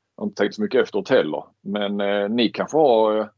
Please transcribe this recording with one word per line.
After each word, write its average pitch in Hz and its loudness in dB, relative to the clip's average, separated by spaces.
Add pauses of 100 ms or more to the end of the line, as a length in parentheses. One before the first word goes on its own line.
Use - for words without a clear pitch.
(160)
har 107 -8
inte 104 -4
tänkt 101 0
så 107 -6
mycket 110 0
efteråt - -4
heller. 76 0 (160)
Men, 101 -4
eh, 101 0
ni 113 0
kanske 98 -4
har, 110 4
eh, 107 -2 (100)